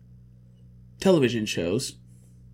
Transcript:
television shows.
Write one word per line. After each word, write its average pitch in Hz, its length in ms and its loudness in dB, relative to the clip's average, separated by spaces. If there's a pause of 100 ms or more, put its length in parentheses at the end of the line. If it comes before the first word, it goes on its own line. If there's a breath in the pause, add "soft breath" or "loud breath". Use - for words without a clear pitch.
(1000)
television 120 460 2
shows. 98 500 -4 (580)